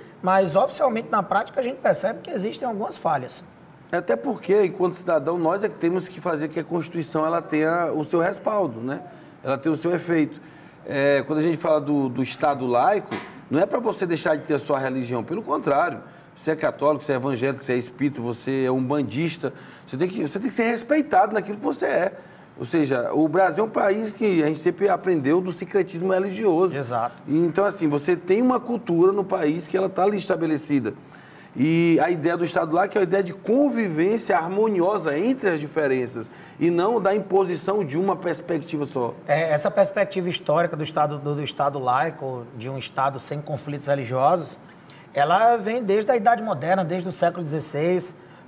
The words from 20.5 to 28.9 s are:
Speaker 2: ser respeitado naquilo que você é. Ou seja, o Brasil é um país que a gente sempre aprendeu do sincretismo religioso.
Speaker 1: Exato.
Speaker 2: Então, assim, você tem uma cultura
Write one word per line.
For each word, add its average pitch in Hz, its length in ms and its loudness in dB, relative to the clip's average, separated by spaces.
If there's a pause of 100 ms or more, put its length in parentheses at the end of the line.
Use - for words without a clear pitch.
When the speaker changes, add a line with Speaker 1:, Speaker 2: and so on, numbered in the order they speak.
Speaker 2:
ser 233 100 0
respeitado 233 720 2
naquilo 208 240 -4
que 208 60 -10
você - 200 -2
é. - 280 0 (460)
Ou - 60 -8
seja, 131 480 0
o 156 160 4
Brasil 175 340 4
é 226 40 2
um 220 40 -6
país 214 420 0
que 190 300 2
a 147 40 2
gente 156 120 0
sempre 180 300 2
aprendeu 175 540 2
do 180 100 -4
sincretismo 180 580 -2
religioso. 185 640 2
Speaker 1:
Exato. 120 420 -4 (120)
Speaker 2:
Então, 170 380 2
assim, 165 200 -2
você 147 300 2
tem 185 240 2
uma 254 180 4
cultura 190 540 2